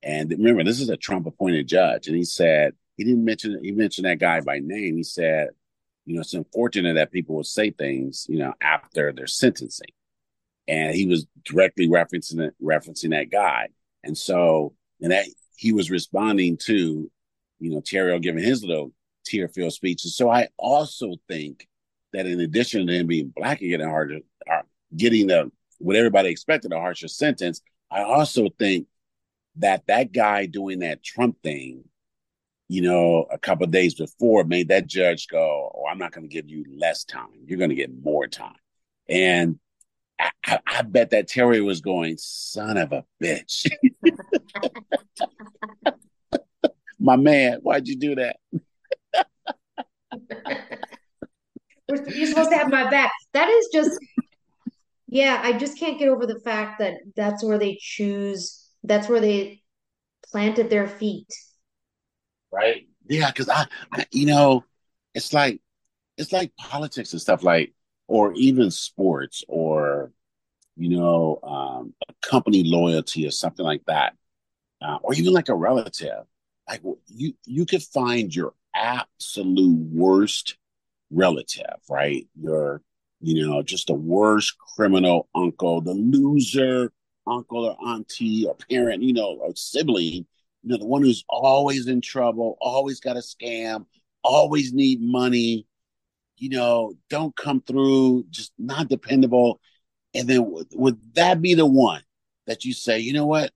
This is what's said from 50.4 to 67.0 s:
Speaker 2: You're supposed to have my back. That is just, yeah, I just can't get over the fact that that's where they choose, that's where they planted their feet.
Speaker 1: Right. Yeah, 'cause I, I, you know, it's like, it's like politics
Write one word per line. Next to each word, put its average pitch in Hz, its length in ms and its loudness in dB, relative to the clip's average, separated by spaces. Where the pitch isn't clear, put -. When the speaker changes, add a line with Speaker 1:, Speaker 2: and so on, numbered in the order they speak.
Speaker 2:
You're 285 400 -4
supposed 320 220 4
to 330 80 6
have 294 120 2
my 262 200 2
back. 277 220 2
That 311 140 2
is 440 240 4
just, 294 200 2
yeah, 262 360 2
I 240 100 2
just 277 240 -4
can't 311 220 -4
get 277 100 4
over 240 160 2
the 220 140 -6
fact 214 400 -6
that 190 160 -2
that's 208 280 -2
where 214 160 0
they 202 200 -2
choose, 202 880 -6
that's 208 240 0
where 233 120 4
they 208 420 0
planted 214 380 0
their 202 180 2
feet. - 400 -8
Speaker 1:
Right. 113 360 -2
Yeah, 147 240 2
'cause - 180 -6
I, 151 180 2
I, - 180 -4
you 139 140 2
know, 143 380 6
it's - 180 -8
like, 143 300 2
it's 156 140 -8
like 185 260 -2
politics 139 560 -10